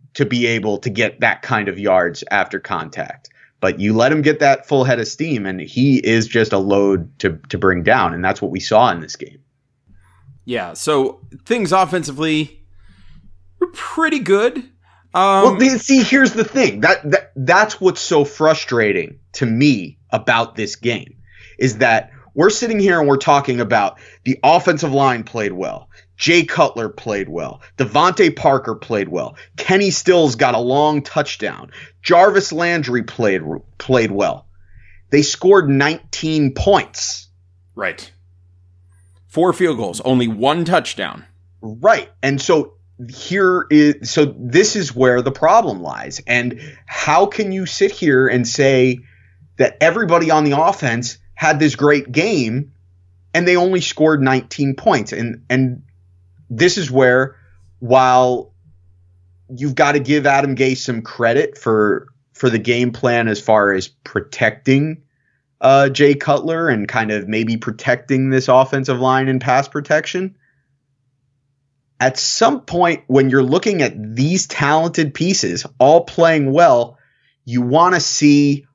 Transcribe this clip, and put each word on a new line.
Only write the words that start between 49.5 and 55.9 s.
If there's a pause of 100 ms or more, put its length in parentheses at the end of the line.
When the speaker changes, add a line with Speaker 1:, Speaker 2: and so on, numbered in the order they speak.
Speaker 1:
that
everybody
on
the
offense (160)
had
this
great
game (600)
and
they
only
scored
nineteen
points?
And,
and (640)